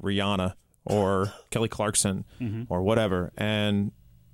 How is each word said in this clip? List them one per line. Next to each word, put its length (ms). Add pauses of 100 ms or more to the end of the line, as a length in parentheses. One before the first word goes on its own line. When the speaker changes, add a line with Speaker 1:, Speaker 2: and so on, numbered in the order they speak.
Speaker 1:
Rihanna 540 (300)
or 560
<laughs> 100
Kelly 180
Clarkson 560 (160)
Speaker 2:
Mm-hmm. 280
Speaker 1:
or 140
whatever." 540
And 540 (440)